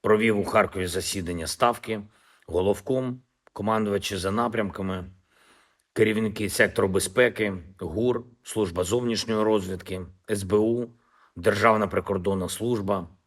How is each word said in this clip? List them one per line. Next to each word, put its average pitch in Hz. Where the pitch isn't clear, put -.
Провів 107
у 98
Харкові 95
засідання 87
Ставки, 117
головком, 123
командувачі 101
за 92
напрямками, 101
керівники 107
сектору 98
безпеки, 101
гур, 117
Служба 92
зовнішньої 110
розвідки, 95
С 101
Б 95
У, 117
Державна 104
прикордонна 95
служба 101